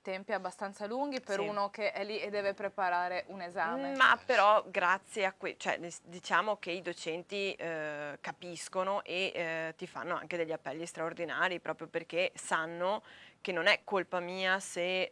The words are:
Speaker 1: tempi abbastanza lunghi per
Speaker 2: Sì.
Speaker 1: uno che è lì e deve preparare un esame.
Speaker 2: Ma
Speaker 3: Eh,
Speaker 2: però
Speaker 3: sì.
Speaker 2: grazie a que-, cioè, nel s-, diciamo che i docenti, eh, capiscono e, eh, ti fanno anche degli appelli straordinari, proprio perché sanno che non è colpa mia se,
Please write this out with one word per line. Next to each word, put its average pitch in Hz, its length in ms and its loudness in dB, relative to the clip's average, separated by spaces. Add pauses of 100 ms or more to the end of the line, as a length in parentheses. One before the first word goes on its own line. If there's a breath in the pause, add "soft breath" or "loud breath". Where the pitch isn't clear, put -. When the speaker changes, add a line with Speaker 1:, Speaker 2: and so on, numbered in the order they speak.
Speaker 1:
tempi 196 320 -4
abbastanza 196 520 -4
lunghi 254 360 -2
per 202 180 -2
Speaker 2:
Sì. 208 80 0
Speaker 1:
uno 202 220 0
che 208 240 -2
è 196 100 -4
lì 208 160 -4
e 208 100 -4
deve 202 240 0
preparare 180 720 0
un 190 140 -10
esame. 185 540 -2
Speaker 2:
Ma 262 200 8
Speaker 3:
Eh, - 100 -2
Speaker 2:
però 214 380 8
Speaker 3:
sì. 190 80 -14
Speaker 2:
grazie 190 540 2
a 190 60 2
que-, - 260 -6
cioè, - 200 0
nel 170 140 -10
s-, - 120 -14
diciamo 180 540 0
che - 140 -6
i 180 100 -4
docenti, 175 720 -4
eh, 151 680 -6
capiscono 185 840 -4
e, 180 280 -2
eh, 160 440 -4
ti 180 100 -10
fanno 156 300 -4
anche 156 180 -6
degli 165 160 -2
appelli 156 340 -6
straordinari, 165 760 -2
proprio 127 260 -6
perché 165 480 0
sanno 175 680 0 (360 loud breath)
che 190 140 -4
non 170 140 2
è 202 180 6
colpa 185 340 0
mia 185 400 0
se, 185 520 -2